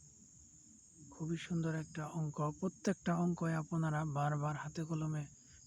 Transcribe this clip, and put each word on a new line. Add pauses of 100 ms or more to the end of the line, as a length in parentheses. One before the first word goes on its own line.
(1120)
খুবই
সুন্দর
একটা
অঙ্ক।
প্রত্যেকটা
অঙ্কই
আপনারা
বারবার
হাতে
কলমে (400)